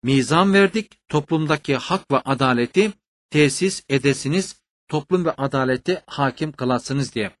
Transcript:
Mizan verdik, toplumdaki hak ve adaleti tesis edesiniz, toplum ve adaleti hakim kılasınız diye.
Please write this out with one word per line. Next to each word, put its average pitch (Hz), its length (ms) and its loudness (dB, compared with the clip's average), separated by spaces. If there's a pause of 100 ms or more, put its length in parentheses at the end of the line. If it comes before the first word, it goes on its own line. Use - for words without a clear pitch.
Mizan 139 500 2
verdik, 196 560 0
toplumdaki 151 680 -2
hak 180 340 -4
ve 135 100 2
adaleti 131 720 0 (380)
tesis 151 580 2
edesiniz, 139 680 -2 (320)
toplum 165 360 -2
ve 160 80 -2
adaleti 135 760 -2
hakim 143 460 -4
kılasınız 127 640 -4
diye. 104 260 -6